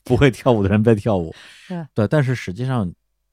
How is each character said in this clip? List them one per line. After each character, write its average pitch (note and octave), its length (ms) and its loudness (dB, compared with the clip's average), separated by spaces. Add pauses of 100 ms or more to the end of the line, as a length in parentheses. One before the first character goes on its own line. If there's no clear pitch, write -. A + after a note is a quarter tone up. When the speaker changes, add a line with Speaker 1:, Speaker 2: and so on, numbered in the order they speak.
Speaker 1:
不 B2+ 140 2
会 C3 140 4
跳 - 200 0
舞 G#2+ 120 2
的 F#2+ 60 2
人 G#2+ 140 2
在 A#2 120 4
跳 G#2 200 -2
舞。 E2+ 160 -4 (380)
Speaker 2:
对。 E3+ 240 -10
Speaker 1:
对， - 140 0
但 D3+ 160 0
是 B2+ 100 -2
实 A2 180 -8
际 A#2 140 -8
上 A#2 260 -4 (420)